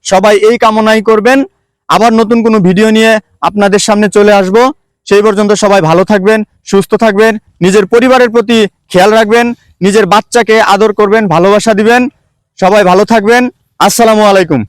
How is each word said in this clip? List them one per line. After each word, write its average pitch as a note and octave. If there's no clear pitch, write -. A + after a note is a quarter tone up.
সবাই G3+
এই A3
কামনাই A3
করবেন। A3
আবার A3
নতুন A3+
কোনো A3
ভিডিও F#3+
নিয়ে A3
আপনাদের G3
সামনে G#3
চলে G#3
আসব। G3+
সেই G#3
পর্যন্ত G#3
সবাই G3
ভালো E3
থাকবেন, G#3+
সুস্থ G3
থাকবেন, A3
নিজের F#3+
পরিবারের B3
প্রতি A3
খেয়াল G3
রাখবেন, A#3
নিজের G3
বাচ্চাকে A3
আদর G3+
করবেন, G#3
ভালোবাসা G3
দিবেন। A#3
সবাই G3+
ভালো F#3
থাকবেন। A#3
আসসালামু G#3+
আলাইকুম। E3